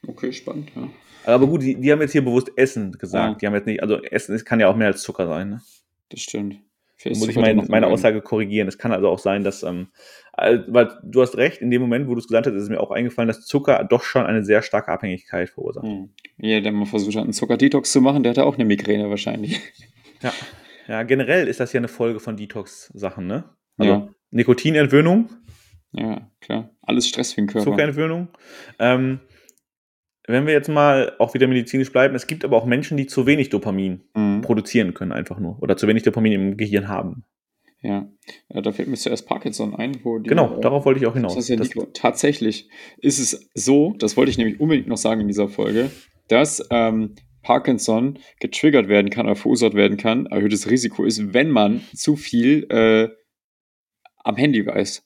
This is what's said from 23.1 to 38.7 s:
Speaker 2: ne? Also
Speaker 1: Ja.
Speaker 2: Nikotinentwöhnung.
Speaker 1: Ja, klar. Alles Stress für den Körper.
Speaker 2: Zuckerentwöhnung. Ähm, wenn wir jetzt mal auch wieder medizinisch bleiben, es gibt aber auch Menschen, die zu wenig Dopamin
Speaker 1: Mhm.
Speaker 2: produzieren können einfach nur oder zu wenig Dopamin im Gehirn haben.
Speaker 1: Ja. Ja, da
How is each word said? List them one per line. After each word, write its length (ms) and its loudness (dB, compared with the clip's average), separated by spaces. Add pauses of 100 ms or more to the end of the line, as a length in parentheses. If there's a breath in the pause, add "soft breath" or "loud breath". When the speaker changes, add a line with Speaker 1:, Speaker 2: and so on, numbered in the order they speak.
Speaker 2:
ne? 160 -8 (320)
Also 160 2
Speaker 1:
Ja. 160 0 (220)
Speaker 2:
Nikotinentwöhnung. 1000 4 (640 soft breath)
Speaker 1:
Ja, 360 -8 (120)
klar. 300 -6 (120)
Alles 240 0
Stress 280 -6
für 80 0
den 60 0
Körper. 220 0
Speaker 2:
Zuckerentwöhnung. 580 -2 (520 loud breath)
Ähm, 400 2 (1040 soft breath)
wenn 200 2
wir 60 2
jetzt 160 2
mal 500 4
auch 160 2
wieder 120 4
medizinisch 440 0
bleiben, 240 4
es 120 -6
gibt 180 -8
aber 120 2
auch 100 2
Menschen, 300 -2
die 100 -2
zu 200 0
wenig 220 2
Dopamin 540 -4 (120)
Speaker 1:
Mhm. 280 0
Speaker 2:
produzieren 500 0
können 200 -8
einfach 260 -8
nur 240 -8
oder 140 2
zu 120 -2
wenig 140 4
Dopamin 300 2
im 240 -2
Gehirn 320 -2
haben. 360 -8 (560)
Speaker 1:
Ja. 280 -6 (440 loud breath)
Ja, 80 -6
da 120 -4